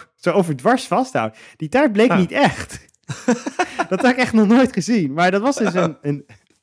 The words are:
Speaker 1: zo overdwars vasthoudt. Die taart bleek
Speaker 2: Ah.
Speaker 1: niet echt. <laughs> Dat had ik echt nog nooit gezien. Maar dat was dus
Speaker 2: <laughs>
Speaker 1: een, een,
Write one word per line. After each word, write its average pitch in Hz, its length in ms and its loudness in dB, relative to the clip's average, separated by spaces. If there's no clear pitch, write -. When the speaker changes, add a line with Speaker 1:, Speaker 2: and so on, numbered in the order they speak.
Speaker 1:
zo - 160 -2
overdwars 170 540 0
vasthoudt. 151 520 -4
Die 156 140 -10
taart 269 220 2
bleek 214 200 2
Speaker 2:
Ah. 185 60 2
Speaker 1:
niet 180 140 0
echt. - 560 -2
<laughs> - 640 -4
Dat 190 120 0
had 254 100 4
ik 254 60 -4
echt 254 160 -2
nog 220 140 4
nooit 240 260 4
gezien. 180 400 -2
Maar 175 180 2
dat 202 100 0
was 269 160 -2
dus 190 220 -2
Speaker 2:
<laughs> 175 40 0
Speaker 1:
een, 160 180 -4
een, 147 240 -6